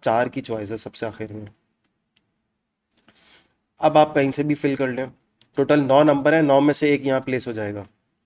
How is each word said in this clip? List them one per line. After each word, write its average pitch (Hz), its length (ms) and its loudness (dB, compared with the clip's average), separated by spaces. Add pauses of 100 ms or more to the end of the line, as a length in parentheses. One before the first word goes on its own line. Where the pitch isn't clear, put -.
चार 123 260 0
की 131 120 -10
चॉइस 107 300 -8
है 113 60 -10
सबसे - 280 -12
आखिर 107 280 -12
में। 107 140 -14 (2250)
अब 151 160 2
आप 151 180 4
कहीं 139 160 2
से 143 120 -4
भी 147 120 -2
फिल 143 200 -2
कर 131 140 -2
लें, 131 220 -8 (460)
टोटल 143 240 2
नौ 135 220 4
नंबर 147 300 4
है, 160 80 4
नौ 139 200 4
में 147 120 2
से 147 200 0
एक 131 120 -2
यहाँ 131 160 0
प्लेस 127 260 -6
हो 120 60 -8
जाएगा, 104 320 -8 (400)